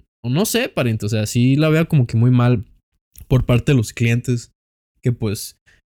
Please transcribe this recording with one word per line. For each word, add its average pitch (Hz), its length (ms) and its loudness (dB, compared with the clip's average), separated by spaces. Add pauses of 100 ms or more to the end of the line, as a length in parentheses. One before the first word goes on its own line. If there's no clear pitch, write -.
(240)
o 117 60 -8
no 156 160 0
sé, 233 240 -2
pariente. 113 360 -2
O 104 40 -4
sea, 107 160 -2
sí 123 300 2
la 156 140 2
veo 156 180 2
como 135 180 2
que 113 120 -4
muy 120 140 4
mal 123 340 2 (640)
por 127 180 0
parte 123 260 0
de 139 60 4
los 110 160 -2
clientes, 120 580 -2 (520)
que, 127 80 0
pues, 107 460 -6 (280)